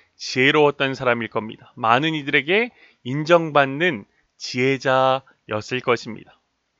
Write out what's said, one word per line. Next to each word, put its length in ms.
지혜로웠던 800
사람일 340
겁니다. 480
많은 360
이들에게 600
인정받는 1000
지혜자였을 1500
것입니다. 560